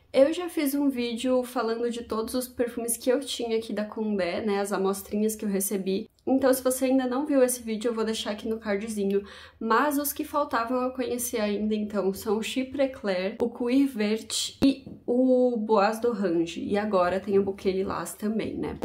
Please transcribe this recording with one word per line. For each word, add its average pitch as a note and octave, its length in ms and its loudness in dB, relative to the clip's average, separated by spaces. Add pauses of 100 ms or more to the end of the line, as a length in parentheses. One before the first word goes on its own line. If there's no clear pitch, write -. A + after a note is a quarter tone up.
(140)
Eu C#4+ 200 6
já F4 160 -4
fiz C#4+ 240 0
um C#4+ 160 2
vídeo A#3+ 520 0
falando A#3+ 480 -2
de A#3 140 -6
todos A3+ 300 -4
os B3+ 120 -2
perfumes A#3 520 -4
que - 120 -2
eu C4+ 120 2
tinha A#3 360 -4
aqui A3 140 -4
da G#3 140 -2
Condé, G#3 560 -2
né, G3+ 180 0
as G3+ 140 -2
amostrinhas G3+ 640 -2
que A3 80 -8
eu G3+ 40 -2
recebi. G3 600 -2 (160)
Então, C4 280 4
se B3+ 100 0
você C4 220 0
ainda B3+ 220 2
não C4 180 0
viu C#4+ 180 4
esse B3 200 0
vídeo, A3+ 260 -2
eu A3+ 60 -2
vou A3 100 0
deixar A3 260 -4
aqui G#3+ 160 -6
no A3 120 -2
cardzinho. G3+ 640 0 (360)
Mas C4 380 2
os C#4+ 160 -2
que D#4 100 -6
faltavam B3+ 600 0
eu B3+ 80 -2
conheci A#3+ 460 -4
ainda, G#3 360 0
então, G#3 400 -2
são G#3+ 240 -2
o A3 60 -2
Chypre C4 400 -2
Éclair, G3+ 580 -2
o A#3 80 0
Cuir B3+ 380 2
Vert G#3+ 760 -2
e C4+ 220 2 (200)
o B3 520 4
Bois G#3+ 420 4
d'Orange. F#3+ 640 0
E G3+ 140 0
agora F#3+ 420 2
tem G3 200 2
o G3+ 40 2
Bouquet G3 280 -2
Lilás F#3 420 -4
também, G#3+ 420 -2
né? - 300 -4